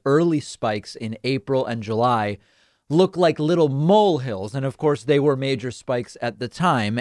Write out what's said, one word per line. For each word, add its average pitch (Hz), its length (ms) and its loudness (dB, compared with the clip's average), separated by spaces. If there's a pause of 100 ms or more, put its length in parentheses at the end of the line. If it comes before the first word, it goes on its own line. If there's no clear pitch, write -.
early 156 360 2
spikes - 560 -6
in 113 260 -8
April 131 420 -2
and 117 160 -6
July 110 580 0 (500)
look 185 280 2
like 170 220 2
little 156 300 2
molehills. 139 880 0
And 135 100 -2
of 131 120 -8
course, 147 260 0
they 143 160 4
were 139 160 2
major 131 340 -4
spikes - 500 -6
at 117 200 -6
the 123 80 -6
time. 120 520 0